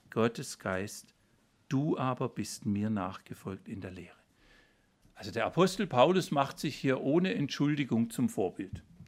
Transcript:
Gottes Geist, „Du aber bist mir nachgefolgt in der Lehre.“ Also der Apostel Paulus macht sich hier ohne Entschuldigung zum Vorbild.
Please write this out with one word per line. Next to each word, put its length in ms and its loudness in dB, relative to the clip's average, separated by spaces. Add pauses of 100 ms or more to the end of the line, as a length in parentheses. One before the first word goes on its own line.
(120)
Gottes 500 -2
Geist, 520 -6 (560)
„Du 300 0
aber 300 -2
bist 360 -8
mir 240 0
nachgefolgt 760 -6
in 140 -10
der 100 -10
Lehre.“ 260 -16 (1000)
Also 160 -10
der 120 0
Apostel 440 2
Paulus 420 6
macht 300 0
sich 160 -4
hier 240 0
ohne 340 2
Entschuldigung 760 0
zum 180 0
Vorbild. 560 -4 (240)